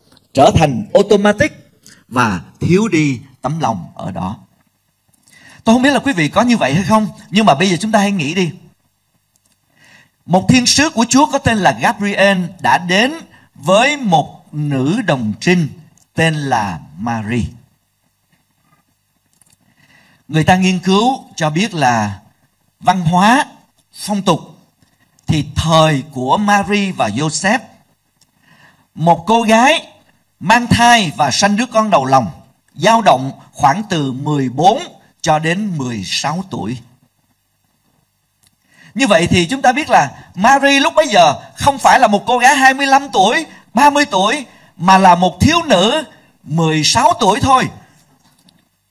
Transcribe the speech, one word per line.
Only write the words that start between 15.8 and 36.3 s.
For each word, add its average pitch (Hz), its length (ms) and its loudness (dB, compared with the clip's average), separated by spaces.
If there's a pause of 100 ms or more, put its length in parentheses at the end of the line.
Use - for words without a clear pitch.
tên 160 200 0
là 117 440 -4 (200)
Mary. 110 480 -6 (2750)
Người 160 160 0
ta 185 120 2
nghiên 185 220 0
cứu 220 460 0 (120)
cho 156 140 -2
biết 185 240 -4
là 113 460 0 (600)
văn 180 200 -2
hóa, 196 460 2 (480)
phong 196 280 -6
tục 175 180 0 (880)
thì 151 180 -2 (100)
thời 156 480 2 (100)
của 127 240 -2
Mary 202 540 -2
và 131 180 -4
Joseph, 156 500 -4 (1400)
một 165 320 0
cô 233 160 0
gái 247 440 2 (540)
mang 233 260 0
thai 226 500 2
và 151 140 0
sanh 202 260 0
đứa 247 100 -2
con 220 240 -2
đầu 147 140 2
lòng, 127 260 0 (440)
dao 214 280 2
động 135 300 0 (200)
khoảng - 360 -2
từ 143 240 -4
mười 139 360 -4
bốn 185 340 0 (400)
cho 156 160 0
đến 180 380 -4
mười 123 280 -8
sáu 170 460 -6